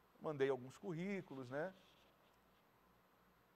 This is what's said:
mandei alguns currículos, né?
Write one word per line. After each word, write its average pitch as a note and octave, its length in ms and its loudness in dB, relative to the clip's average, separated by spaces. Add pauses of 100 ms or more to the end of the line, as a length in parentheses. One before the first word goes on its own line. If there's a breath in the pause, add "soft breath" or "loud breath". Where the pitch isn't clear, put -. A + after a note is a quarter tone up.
(200)
mandei C#3+ 280 4
alguns C3 280 0
currículos, E3+ 720 -2
né? D#3 240 0 (1800)